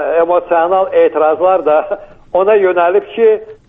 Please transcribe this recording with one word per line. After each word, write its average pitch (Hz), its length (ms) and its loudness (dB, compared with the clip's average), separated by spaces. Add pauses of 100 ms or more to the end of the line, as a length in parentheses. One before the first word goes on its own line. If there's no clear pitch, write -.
(180)
emosional 175 720 0
etirazlar 165 760 0
da 151 120 2 (320)
<laughs> - 300 -6
ona 202 160 2
yönəlib 185 580 0
ki, 226 140 0 (420)